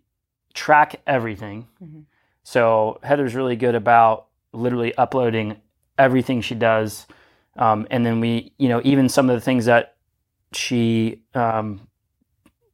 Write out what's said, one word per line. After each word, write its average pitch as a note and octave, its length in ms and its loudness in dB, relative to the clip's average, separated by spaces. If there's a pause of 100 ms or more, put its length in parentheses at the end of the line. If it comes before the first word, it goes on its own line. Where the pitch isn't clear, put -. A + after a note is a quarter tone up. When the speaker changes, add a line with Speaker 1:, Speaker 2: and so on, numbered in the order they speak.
(540)
Speaker 1:
track D3+ 520 2
everything. A2 640 -6 (160)
Speaker 2:
Mm-hmm. D#3 160 -20 (440)
Speaker 1:
So A2+ 600 0
Heather's C3+ 320 -2
really B2+ 220 -2
good A#2+ 180 0
about A2+ 520 4 (260)
literally A#2 420 -2
uploading A2+ 640 -2 (400)
everything C3 420 0
she A#2 160 -8
does. A2 520 -2 (500)
Um, G#2+ 340 0
and A#2+ 140 0
then A2+ 160 0
we, A#2 360 -4
you C3+ 120 0
know, A#2+ 160 0
even C3+ 240 4
some B2+ 200 2
of B2 60 2
the A2+ 60 -4
things B2+ 240 -2
that A#2 320 2 (560)
she, A2+ 680 -2 (120)
um, A2 480 -4 (920)